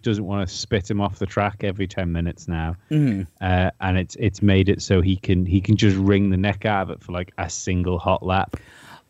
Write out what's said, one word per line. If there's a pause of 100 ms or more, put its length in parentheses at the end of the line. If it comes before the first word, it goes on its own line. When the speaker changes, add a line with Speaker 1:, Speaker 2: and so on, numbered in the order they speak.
Speaker 1:
doesn't
wanna
spit
him
off
the
track
every
ten
minutes
now. (120)
Speaker 2:
Mm. (140)
Speaker 1:
Uh, (100)
and
it's,
it's
made
it
so
he
can,
he
can
just
wring
the
neck
out
of
it
for,
like,
a
single
hot
lap. (540)